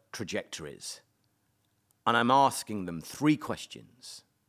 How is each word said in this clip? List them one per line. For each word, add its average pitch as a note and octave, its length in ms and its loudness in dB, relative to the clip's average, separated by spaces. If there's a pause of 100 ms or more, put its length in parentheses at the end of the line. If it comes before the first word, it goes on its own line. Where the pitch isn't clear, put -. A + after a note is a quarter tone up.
(120)
trajectories. D#2+ 880 -8 (1040)
And A#2 100 4
I'm A#2 140 4
asking A#2 560 2
them E2+ 140 -6
three C#3+ 360 2
questions. - 880 -12 (260)